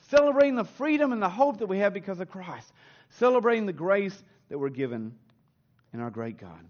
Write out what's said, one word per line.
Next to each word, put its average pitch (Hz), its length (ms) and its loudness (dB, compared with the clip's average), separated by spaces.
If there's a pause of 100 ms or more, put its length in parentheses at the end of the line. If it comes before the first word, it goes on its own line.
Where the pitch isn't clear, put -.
(100)
Celebrating 285 460 6
the 220 100 -2
freedom 294 480 0
and 220 80 -4
the 190 80 2
hope 226 300 0
that 226 80 -4
we 190 120 -2
have 202 140 2
because 190 260 -8
of 180 100 -8
Christ. 180 400 -16 (420)
Celebrating 233 540 2
the 196 60 -4
grace 190 500 0 (280)
that 143 100 -8
we're 139 80 -2
given 120 480 -6 (800)
in 117 80 -8
our 120 80 -6
great 113 280 -10
God. 85 220 -20 (100)